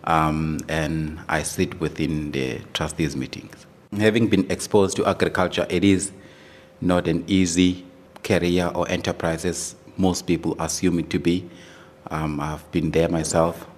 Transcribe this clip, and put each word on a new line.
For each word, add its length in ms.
um, 540
and 580
I 160
sit 380
within 500
the 280
trustees' 440
meetings. 480
Having 320
been 200
exposed 460
to 100
agriculture, 640
it 140
is 300
not 300
an 180
easy 560
career 500
or 160
enterprise 540
as 320
most 280
people 340
assume 400
it 100
to 100
be. 240
Um, 300
I've 320
been 200
there 180
myself 580